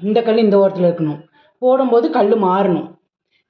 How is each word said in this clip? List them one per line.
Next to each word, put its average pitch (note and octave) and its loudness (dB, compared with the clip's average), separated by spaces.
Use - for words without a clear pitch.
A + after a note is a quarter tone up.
இந்த G#3+ 0
கல்லு A3+ 0
இந்த G3+ 4
ஓரத்துல F#3+ 2
இருக்கணும். D#3 -4
போடும்போது B3+ 0
கல்லு G#3+ 0
மாறணும். F#3 -2